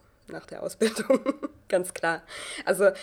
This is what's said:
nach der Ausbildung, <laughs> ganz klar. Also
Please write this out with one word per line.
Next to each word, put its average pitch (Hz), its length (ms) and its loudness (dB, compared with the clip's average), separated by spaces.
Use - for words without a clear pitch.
nach - 200 -14
der - 160 -12
Ausbildung, 220 580 0
<laughs> - 240 -10
ganz 185 260 0
klar. 165 280 -2
Also 185 260 6